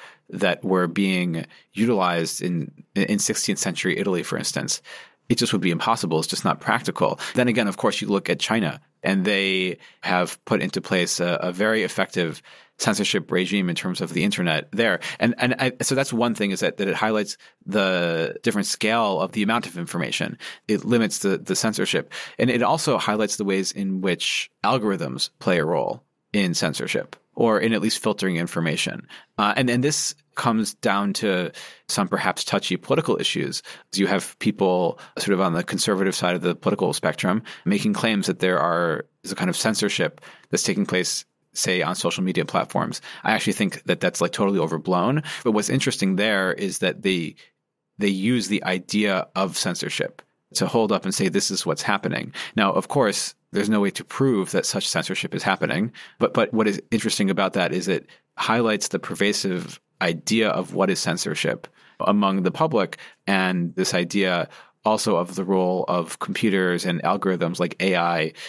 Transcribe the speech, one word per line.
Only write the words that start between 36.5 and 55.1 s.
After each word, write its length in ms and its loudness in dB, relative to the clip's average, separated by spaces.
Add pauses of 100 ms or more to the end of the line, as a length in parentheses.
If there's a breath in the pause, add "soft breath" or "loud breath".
political 400 0
spectrum 480 0 (240 loud breath)
making 260 2
claims 340 0
that 120 -2
there 200 2
are, 460 0 (180)
is 100 -8
a 20 -6
kind 160 0
of 60 -2
censorship 640 0 (260 loud breath)
that's 140 0
taking 240 0
place, 400 -2 (260)
say, 300 0
on 120 0
social 280 -2
media 220 0
platforms. 580 -2 (220 loud breath)
I 80 2
actually 220 0
think 300 -2
that 160 0
that's, 200 -2
like, 120 0
totally 280 2
overblown. 640 0 (180 loud breath)
But 100 2
what's 160 0
interesting 480 0
there 360 2
is 260 -4
that 240 -2
they, 320 0 (640 soft breath)
they 100 2
use 400 0
the 160 -2
idea 720 0
of 240 0
censorship 640 -4 (320)
to 120 0
hold 240 2
up 140 2
and 100 -2
say, 140 0
"This 220 0
is 160 -4
what's 160 -2
happening." 500 -2 (240 loud breath)
Now, 160 4
of 160 0
course, 460 0 (180)
there's 160 0
no 120 4
way 100 2
to 140 -8
prove 480 2
that 140 2
such 220 -2
censorship 460 -2